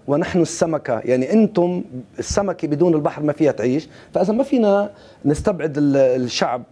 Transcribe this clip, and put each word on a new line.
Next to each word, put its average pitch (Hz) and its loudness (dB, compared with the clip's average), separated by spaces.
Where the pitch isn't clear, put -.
ونحن 170 0
السمكة، 151 -2
يعني 127 -2
أنتم 180 2
السمكة 190 -2
بدون 160 4
البحر 151 -2
ما 147 0
فيها 147 2
تعيش. 127 -2
فإذا 185 0
ما 262 0
فينا 208 2
نستبعد 151 -2
ال-، 143 2
الشعب، 123 -4